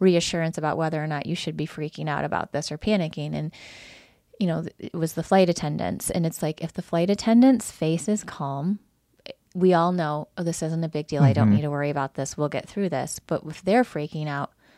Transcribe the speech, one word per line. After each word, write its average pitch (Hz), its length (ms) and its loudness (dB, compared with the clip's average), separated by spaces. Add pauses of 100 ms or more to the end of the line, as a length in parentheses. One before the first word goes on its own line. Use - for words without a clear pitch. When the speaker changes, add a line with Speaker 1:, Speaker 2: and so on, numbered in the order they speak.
Speaker 1:
reassurance 170 580 2
about 151 200 -2
whether 156 240 -2
or 156 40 -4
not 147 200 -4
you 165 100 -4
should 156 200 -8
be 151 100 -2
freaking 156 420 -8
out 143 160 -2
about - 280 -4
this 151 200 -6
or 156 60 -6
panicking?" 160 560 -2
And, 151 180 -6 (880)
you 185 80 2
know, 160 140 -2
th-, - 180 -10
it - 160 -10
was 165 160 -2
the 165 100 -4
flight 190 260 6
attendants. 160 640 -4
And 170 160 0
it's - 160 -4
like, 160 180 -4
if 165 120 -6
the 180 100 -8
flight 175 260 0
attendant's 226 600 6
face 160 380 -2
is 208 160 -2
calm, 143 560 -4 (760)
we 185 200 6
all 170 180 4
know, 151 340 -2 (100)
"Oh, 175 60 -6
this 170 180 -4
isn't 160 240 -2
a 160 40 -4
big 151 180 -4
deal. 147 160 2
I 123 100 8
don't 107 140 4
Speaker 2:
Mm-hmm. 104 100 6
Speaker 1:
need 147 60 2
to 147 80 -2
worry 143 200 -2
about 139 240 -4
this. 135 220 -6
We'll 147 120 -2
get - 200 -6
through 196 200 -4
this." 139 360 -4
But - 220 -4
if 156 160 -12
they're 226 220 4
freaking 151 420 -6
out, 143 240 -6 (280)